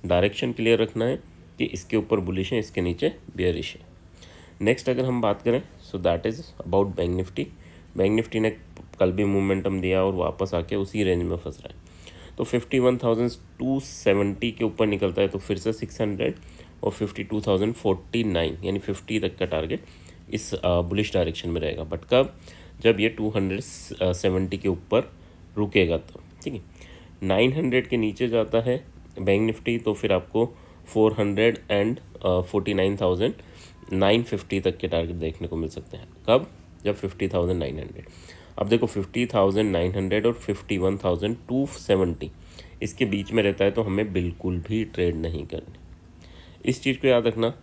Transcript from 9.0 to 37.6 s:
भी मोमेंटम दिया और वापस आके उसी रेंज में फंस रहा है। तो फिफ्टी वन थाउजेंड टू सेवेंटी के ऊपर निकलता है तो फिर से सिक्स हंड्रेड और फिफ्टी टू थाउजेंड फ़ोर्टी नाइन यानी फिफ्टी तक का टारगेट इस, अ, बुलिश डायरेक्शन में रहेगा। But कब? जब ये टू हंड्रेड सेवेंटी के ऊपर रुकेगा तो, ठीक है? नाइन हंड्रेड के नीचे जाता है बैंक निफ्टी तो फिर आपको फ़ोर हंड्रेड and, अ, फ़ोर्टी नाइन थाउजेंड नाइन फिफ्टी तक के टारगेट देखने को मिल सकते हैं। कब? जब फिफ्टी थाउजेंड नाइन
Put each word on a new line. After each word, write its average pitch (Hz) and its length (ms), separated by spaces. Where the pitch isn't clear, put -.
भी 101 120
मोमेंटम 98 560
दिया 92 240
और 98 100
वापस 90 400
आके 87 220
उसी 101 260
रेंज 90 200
में 87 140
फंस 78 280
रहा - 100
है। - 60
तो 123 60
फिफ्टी 123 340
वन 127 180
थाउजेंड 120 340
टू 135 220
सेवेंटी 101 720
के 117 120
ऊपर 110 220
निकलता 98 360
है 98 60
तो 98 100
फिर 95 200
से 110 140
सिक्स - 280
हंड्रेड 104 340
और - 60
फिफ्टी 101 340
टू 107 160
थाउजेंड 104 340
फ़ोर्टी 110 500
नाइन 85 400
यानी 95 140
फिफ्टी 104 420
तक 95 160
का 92 100
टारगेट 80 380
इस, - 220
अ, 87 260
बुलिश 101 340
डायरेक्शन 85 340
में 85 120
रहेगा। 78 300
But 82 100
कब? 127 260
जब 113 200
ये 113 80
टू 110 200
हंड्रेड 98 320
सेवेंटी 92 460
के 101 100
ऊपर 95 440
रुकेगा 98 400
तो, - 240
ठीक 139 100
है? 101 60
नाइन 101 300
हंड्रेड 127 340
के 123 100
नीचे 113 320
जाता 113 320
है 123 240
बैंक 98 220
निफ्टी 113 360
तो 107 160
फिर 98 180
आपको 110 380
फ़ोर 110 260
हंड्रेड 104 460
and, - 680
अ, 90 140
फ़ोर्टी 98 340
नाइन 98 220
थाउजेंड 98 380
नाइन 98 300
फिफ्टी 98 380
तक 90 160
के 90 120
टारगेट 82 280
देखने 80 320
को 85 80
मिल 80 120
सकते - 280
हैं। - 120
कब? 135 220
जब 101 100
फिफ्टी 98 340
थाउजेंड 90 300
नाइन 78 200